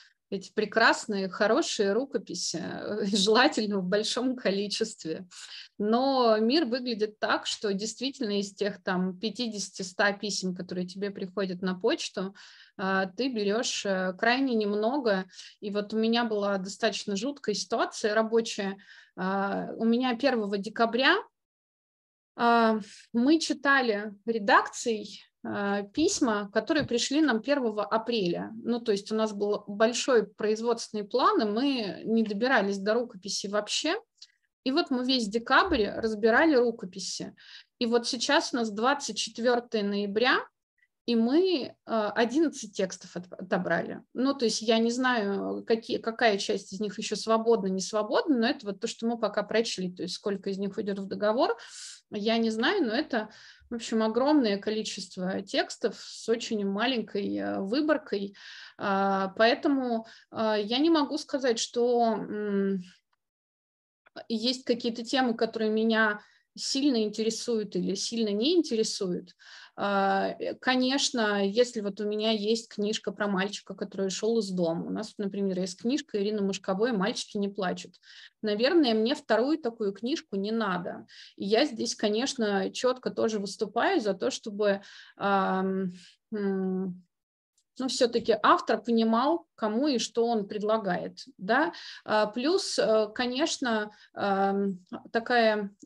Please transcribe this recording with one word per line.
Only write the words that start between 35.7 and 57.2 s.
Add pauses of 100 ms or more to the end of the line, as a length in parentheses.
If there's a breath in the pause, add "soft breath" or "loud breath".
разбирали
рукописи. (460 loud breath)
И
вот
сейчас
у
нас
двадцать
четвертое
ноября, (680)
и
мы, (120)
а,
одиннадцать
текстов
от-,
отобрали. (120)
Ну,
то
есть
я
не
знаю,
какие,
какая
часть
из
них
еще
свободна,
не
свободна,
но
это
вот
то,
что
мы
пока
прочли.
То
есть
сколько
из
них
уйдет
в
договор, (540 loud breath)
я
не
знаю,
но
это, (400 loud breath)
в
общем,
огромное
количество
текстов
с
очень
маленькой,